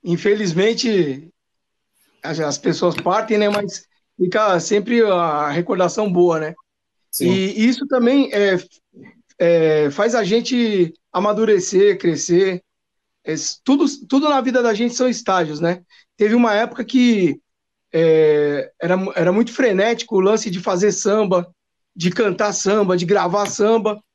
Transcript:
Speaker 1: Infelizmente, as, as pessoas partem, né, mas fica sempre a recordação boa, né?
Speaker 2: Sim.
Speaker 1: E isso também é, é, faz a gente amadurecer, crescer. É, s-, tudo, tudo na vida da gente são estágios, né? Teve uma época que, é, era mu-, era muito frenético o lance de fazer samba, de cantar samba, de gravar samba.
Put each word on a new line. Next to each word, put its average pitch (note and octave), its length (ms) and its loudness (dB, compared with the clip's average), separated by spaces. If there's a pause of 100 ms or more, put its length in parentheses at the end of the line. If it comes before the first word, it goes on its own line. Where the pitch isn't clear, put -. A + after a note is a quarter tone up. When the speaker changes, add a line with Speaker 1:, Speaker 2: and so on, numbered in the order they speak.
Speaker 1:
Infelizmente, F#3 1200 -2 (960)
as, D#3 160 -8
as D3 180 -4
pessoas E3+ 380 -2
partem, G#3+ 420 -2
né, G#3 120 2
mas G3+ 360 -6 (320)
fica F#3 420 0
sempre A3 440 0
a D#3+ 460 0
recordação F3+ 640 -2
boa, F3 280 2
né? D#3 160 -8 (560)
Speaker 2:
Sim. F3 180 -2
Speaker 1:
E F#3+ 380 0
isso C4 200 -2
também C4 460 2
é, G3+ 240 2 (800)
é, D#3+ 540 2
faz A3 240 -2
a A3+ 80 2
gente G#3+ 680 0 (200)
amadurecer, G3+ 840 2
crescer. F3+ 680 0 (600)
É, D#3 100 -6
s-, - 300 -8
tudo, C#4+ 220 2 (220)
tudo C#4 220 0
na C4+ 120 2
vida B3 220 0
da A3+ 100 2
gente A#3+ 220 -2
são B3+ 120 0
estágios, F3+ 520 -2
né? F3 240 -4 (340)
Teve G#3+ 160 2
uma A#3 220 2
época A3+ 280 -4
que, A3 560 2 (540)
é, D3+ 760 2 (100)
era F3 160 0
mu-, F#3+ 180 -6
era F3+ 160 0
muito A#3 220 0
frenético A3+ 640 -2
o F#3+ 60 4
lance G#3+ 280 0
de E3+ 100 -6
fazer F#3+ 320 0
samba, G3 600 -2 (420)
de F3+ 140 -2
cantar G#3 440 -2
samba, G3 440 0
de F3 80 -2
gravar F#3 420 0
samba. G#3+ 540 0 (140)